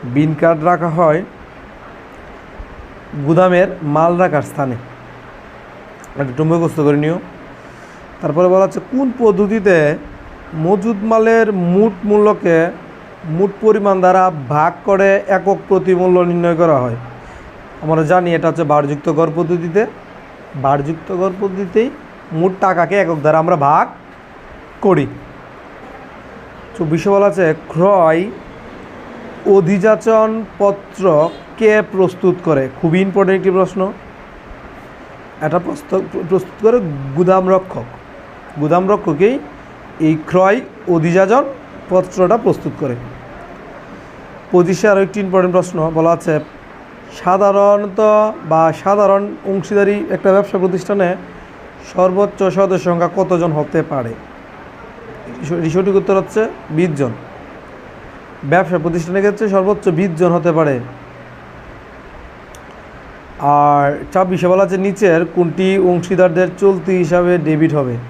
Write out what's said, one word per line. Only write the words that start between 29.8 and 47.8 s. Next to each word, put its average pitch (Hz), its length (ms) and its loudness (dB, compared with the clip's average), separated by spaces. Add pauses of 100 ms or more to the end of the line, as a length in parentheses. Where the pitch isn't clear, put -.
পত্র 185 720 0 (280)
কে 214 240 4 (100)
প্রস্তুত 185 420 2 (100)
করে? 139 240 0 (120)
খুবই 175 200 2
ইম্পর্টেন্ট 190 380 2
একটি 185 120 2
প্রশ্ন। 185 420 0 (1500)
এটা 156 160 -2
প্রস্ত-, 190 420 -4 (120)
প্রস্তুত 185 540 -4
করে 240 140 4 (360)
গুদাম 185 320 2
রক্ষক। 185 360 -2 (760)
গুদাম 175 300 2
রক্ষকেই 202 480 0 (600)
এই 160 160 2 (100)
ক্রয় 190 340 2 (280)
অধিযাচন 180 560 2 (460)
পত্রটা 185 480 2
প্রস্তুত 170 420 -2
করে। 131 140 -4 (1600)
পঁচিশে 180 380 2
আরও 196 140 4
একটি 196 180 -4
ইম্পর্টেন্ট 185 340 0
প্রশ্ন 175 400 0
বলা 160 160 2
আছে 160 300 0 (840)
সাধারণত 202 760 2 (480)